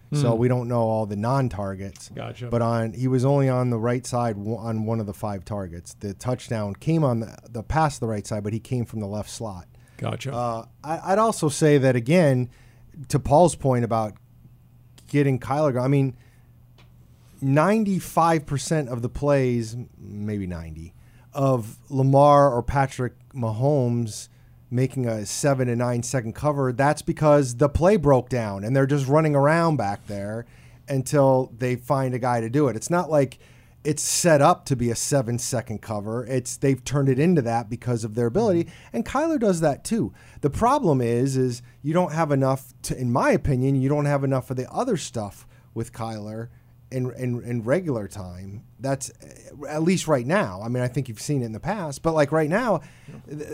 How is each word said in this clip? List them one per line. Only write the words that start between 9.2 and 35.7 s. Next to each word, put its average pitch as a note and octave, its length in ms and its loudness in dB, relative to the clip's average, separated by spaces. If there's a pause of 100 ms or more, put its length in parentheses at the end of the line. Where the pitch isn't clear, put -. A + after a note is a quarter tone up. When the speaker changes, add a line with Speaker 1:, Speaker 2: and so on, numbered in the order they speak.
Speaker 1:
slot. G2 380 -12 (300)
Speaker 2:
Gotcha. A#2 360 -8
Speaker 1:
Uh, A#2 320 -6 (180)
I, D#3+ 300 -4
I'd G3 40 4
also G#3+ 320 2
say D3 300 4
that, C3 160 4
again, B2+ 540 4 (580)
to C#3+ 120 0
Paul's D3+ 360 6
point B2 300 0
about A2 300 -2 (920)
getting C#3 320 2
Kyler, C3+ 420 0
I B2+ 60 0
mean, C#3 260 2 (1300)
ninety-five E3 1040 2
percent C#3+ 440 -2
of A#2+ 120 -6
the A#2+ 80 -4
plays, B2 640 0
m-, A#2 220 -12
maybe G#2 480 -6
ninety, E2 480 -10 (400)
of C3 440 0 (120)
Lamar C#3 640 6
or A#2+ 80 0
Patrick C3 520 -2 (160)
Mahomes A#2+ 960 -2 (460)
making C3 320 -2
a A2 200 -4
seven C3 420 0
to A#2+ 80 0
nine A#2+ 260 0
second A#2 320 -4
cover, C#3+ 380 0
that's C#3 300 0
because D3 540 4
the C#3 120 4
play F3 300 4
broke C#3 320 4
down G#2 340 -4
and A2+ 100 -2
they're C#3 120 4
just C#3 200 0
running D3+ 300 4
around D#3 400 4
back G2+ 320 -4
there G#2 380 -8 (420)
until C3+ 680 2
they B2 180 -2
find C3 380 -2
a B2 60 -4
guy B2 200 0
to A2+ 100 -4
do C#3 200 2
it. G#2+ 80 -2
It's - 120 -8
not F3 200 0
like C#3+ 280 2 (460)
it's D3 180 -2
set D#3 400 4
up F3 260 4
to C3+ 100 0
be A#2+ 120 0
a A2+ 60 -2
seven A#2+ 440 -2
second A2+ 420 -6